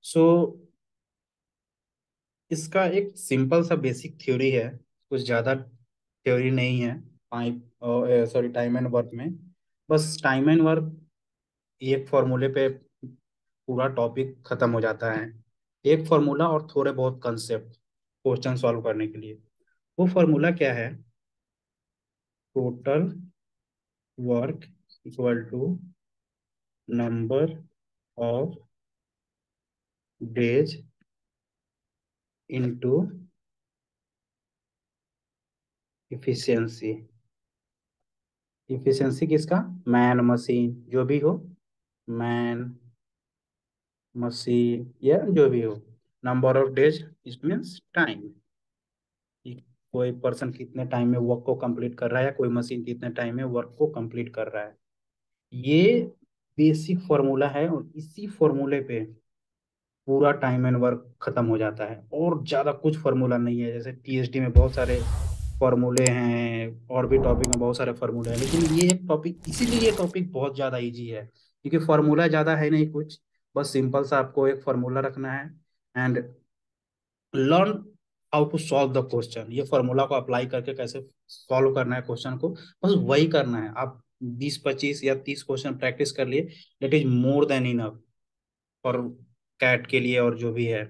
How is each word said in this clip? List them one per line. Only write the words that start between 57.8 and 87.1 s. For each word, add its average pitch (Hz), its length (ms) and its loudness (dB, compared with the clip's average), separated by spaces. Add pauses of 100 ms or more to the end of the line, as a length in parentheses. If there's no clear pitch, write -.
इसी 202 340 -14
formula 139 520 2
पे 120 220 -6 (1040)
पूरा 139 220 4 (120)
time 127 280 2
and 123 140 2
work 123 180 0 (200)
खत्म 120 240 0
हो 113 120 2
जाता 107 280 -2
है 113 120 -10 (160)
और 165 300 0
ज्यादा 143 280 0 (120)
कुछ 156 140 2
formula 127 400 2
नहीं 120 240 0
है। 117 120 -4
जैसे 120 220 -10
पीएचडी 131 440 -4
में 127 140 0
बहुत 123 220 6
सारे 123 240 0 (600)
formula 123 520 2
हैं 117 760 -2
और 127 200 -2
भी 135 100 4
topic 127 300 2
में 120 120 0
बहुत 120 180 0
सारे 123 160 -2
formula 117 360 -6
हैं, 117 80 -4
लेकिन 156 380 0
ये 180 100 2
एक 180 220 2
topic, 160 420 -2
इसीलिए 233 320 -2
ये 220 160 4
topic 180 340 -4
बहुत 135 240 -4
ज्यादा 131 220 -4
easy 120 300 -8
है 107 180 -10
क्योंकि - 600 -4
formula 151 420 4
ज्यादा 156 280 2
है 151 140 0
नहीं 156 220 4
कुछ, 151 280 -8 (360)
बस 139 180 -2
simple 135 300 0
सा 139 160 0
आपको 135 280 0
एक 135 160 0
formula 127 360 -2
रखना 135 340 -6
है 139 140 -8 (480)
and 127 260 0 (1120)
learn 165 400 4 (600)
how 151 180 4
to 160 100 -2
solve 135 320 0
the 131 100 2 (100)
question। 117 380 -6
ये 135 180 -2
formula 131 360 2
को 139 100 -2
अप्लाई 127 320 -2
करके 131 260 -4
कैसे 135 340 -10 (220)
solve 135 460 2
करना 127 200 0
है 127 60 -4
question 131 360 -8
को, 165 120 -2
बस - 480 -2
वही 143 300 4
करना 135 300 0
है। 107 200 -6
आप 131 240 -8 (220)
बीस, 123 420 -8
पच्चीस 143 380 -2
या 135 200 2
तीस 139 200 -8
question 131 340 -6
practice 131 340 -2
कर 131 160 -2
लिए, 139 200 -2 (360)
that 135 100 2
is 147 120 4 (100)